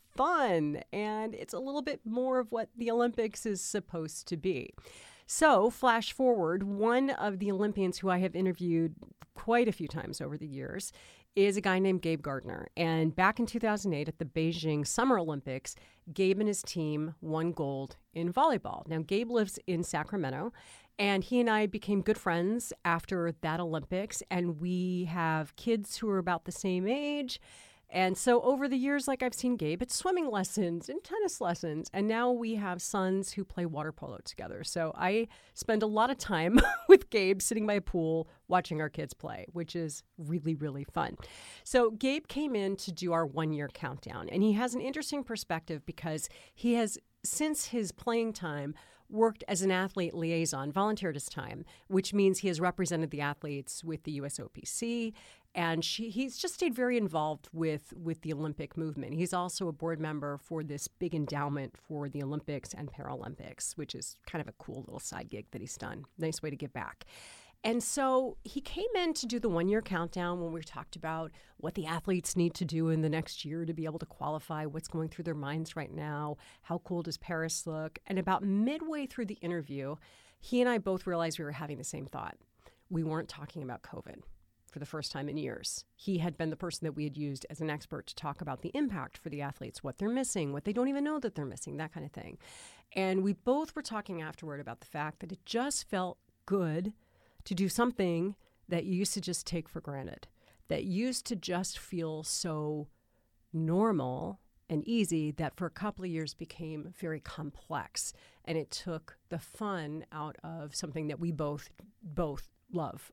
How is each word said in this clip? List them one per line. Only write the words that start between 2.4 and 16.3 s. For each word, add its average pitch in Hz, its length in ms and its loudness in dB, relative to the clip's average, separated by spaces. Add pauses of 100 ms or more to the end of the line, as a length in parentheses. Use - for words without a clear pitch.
what 226 260 -2
the 233 140 0
Olympics 233 560 2
is 196 140 0
supposed - 680 -4
to 175 100 -2
be. 156 340 -2 (540)
So, 240 460 10
flash 233 400 4
forward, 196 500 4
one 226 480 4
of 202 300 0
the 202 120 2
Olympians 196 460 2
who 190 140 0
I 180 80 4
have 180 160 2
interviewed 170 600 4 (380)
quite 240 340 4
a 214 40 4
few 156 160 -4
times - 340 -6
over 143 160 -4
the 156 100 -8
years 135 440 -6 (440)
is 196 200 6
a 208 60 2
guy 190 160 4
named 190 240 4
Gabe 160 220 0
Gardner. - 520 -4
And 165 400 4
back 190 240 6
in 233 60 4
two 233 140 -4
thousand 208 340 2
eight 147 140 0
at 156 100 -6
the 165 80 -4
Beijing 160 600 2
Summer 247 340 4
Olympics, 139 560 -4 (360)
Gabe 190 280 4